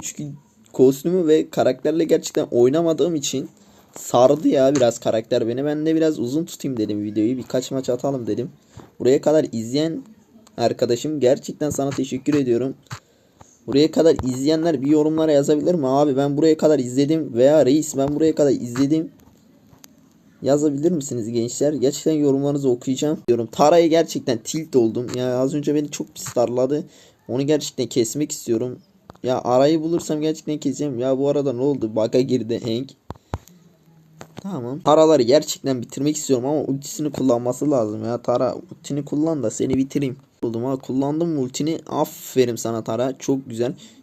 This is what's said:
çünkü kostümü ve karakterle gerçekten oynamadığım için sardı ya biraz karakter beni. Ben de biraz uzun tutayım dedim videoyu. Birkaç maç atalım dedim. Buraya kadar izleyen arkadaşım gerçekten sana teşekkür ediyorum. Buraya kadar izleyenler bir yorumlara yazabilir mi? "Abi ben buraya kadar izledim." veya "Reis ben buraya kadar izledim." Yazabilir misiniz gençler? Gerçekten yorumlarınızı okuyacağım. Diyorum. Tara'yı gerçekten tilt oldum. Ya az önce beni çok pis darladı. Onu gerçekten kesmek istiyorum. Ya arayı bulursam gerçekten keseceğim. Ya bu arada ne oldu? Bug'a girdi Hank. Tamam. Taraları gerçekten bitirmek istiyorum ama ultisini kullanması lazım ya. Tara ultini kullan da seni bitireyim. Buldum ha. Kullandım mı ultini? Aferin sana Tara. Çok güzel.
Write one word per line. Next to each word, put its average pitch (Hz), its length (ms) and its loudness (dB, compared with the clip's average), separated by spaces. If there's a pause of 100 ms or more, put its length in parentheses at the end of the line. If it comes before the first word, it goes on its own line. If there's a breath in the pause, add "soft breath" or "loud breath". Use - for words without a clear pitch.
çünkü 147 300 -12 (400)
kostümü 160 540 4
ve 156 240 2
karakterle 156 540 0
gerçekten 160 460 0
oynamadığım 160 640 2
için 139 340 -6 (480 soft breath)
sardı 135 520 4
ya 143 280 4
biraz 120 220 2
karakter 113 500 0
beni. 123 160 -2
Ben 151 220 -2
de 160 80 2
biraz 160 240 2
uzun 131 260 -2
tutayım 139 320 -8
dedim 104 260 -2
videoyu. 107 340 0
Birkaç 127 340 -4
maç 135 180 -4
atalım 127 380 -4
dedim. 107 240 -4 (480 loud breath)
Buraya 131 220 4
kadar 151 320 2
izleyen 143 500 -4 (540)
arkadaşım 123 640 -2
gerçekten 139 500 0
sana 139 200 -2
teşekkür 135 440 -4
ediyorum. 127 400 0 (920 soft breath)
Buraya 143 240 2
kadar 156 340 4
izleyenler 139 580 -2
bir 139 40 -4
yorumlara 156 460 2
yazabilir 147 420 2
mi? 147 120 -2
"Abi 139 300 2
ben 139 200 0
buraya 156 200 4
kadar 156 220 4
izledim." 139 560 -2
veya 139 320 6
"Reis 151 300 2
ben 139 180 0
buraya 156 200 2
kadar 147 160 2
izledim." 139 600 -2 (1300)
Yazabilir 147 500 2
misiniz 123 380 -4
gençler? 120 420 -2
Gerçekten 139 400 0
yorumlarınızı 143 560 0
okuyacağım. 131 500 -2 (100)
Diyorum. 117 240 0
Tara'yı 165 380 6
gerçekten 151 480 0
tilt 156 380 -6
oldum. 117 300 2 (100)
Ya 127 220 -2
az 135 160 -2
önce 147 200 -2
beni 147 160 -2
çok - 240 -12
pis - 220 -14
darladı. 127 480 0 (440 loud breath)
Onu 123 140 -2
gerçekten 143 440 -2
kesmek 143 460 -2
istiyorum. 117 460 -4 (440)
Ya 123 220 -2
arayı 147 380 2
bulursam 165 380 -4
gerçekten 156 380 -4
keseceğim. 139 400 -6
Ya 131 200 0
bu 139 100 0
arada 143 240 0
ne 120 100 -4
oldu? 113 340 -2
Bug'a 117 240 2
girdi 117 440 -2
Hank. 120 260 -4 (1500 soft breath)
Tamam. 143 440 -10
Taraları 156 420 6
gerçekten 131 600 2
bitirmek 147 340 -4
istiyorum 127 300 0
ama 147 140 0
ultisini 139 520 -4
kullanması 127 580 0
lazım 110 340 0
ya. 117 180 -6
Tara 123 320 0
ultini - 500 -8
kullan 147 380 -2
da 113 80 -2
seni 131 260 -2
bitireyim. 135 400 -2 (260)
Buldum 117 220 -4
ha. 135 120 -2
Kullandım 139 520 -2
mı 151 120 -2
ultini? 147 460 -4
Aferin 127 720 -2
sana 113 280 -6
Tara. 123 340 -4
Çok 135 320 -4
güzel. 120 240 -4 (280 loud breath)